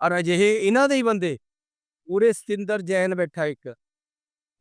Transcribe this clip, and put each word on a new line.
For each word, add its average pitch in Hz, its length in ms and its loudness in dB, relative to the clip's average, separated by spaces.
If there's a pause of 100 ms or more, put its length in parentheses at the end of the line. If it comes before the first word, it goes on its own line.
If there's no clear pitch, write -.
ਔਰ 175 180 0
ਅਜਿਹੇ 190 480 2
ਇਹਨਾਂ 262 220 4
ਦੇ 285 60 2
ਹੀ 262 80 0
ਬੰਦੇ, 185 340 -2 (680)
ਉਰੇ 208 260 2
ਸਤਿੰਦਰ 208 480 -4
ਜੈਨ 185 340 0
ਬੈਠਾ 170 300 -4
ਇੱਕ, 135 280 -10 (880)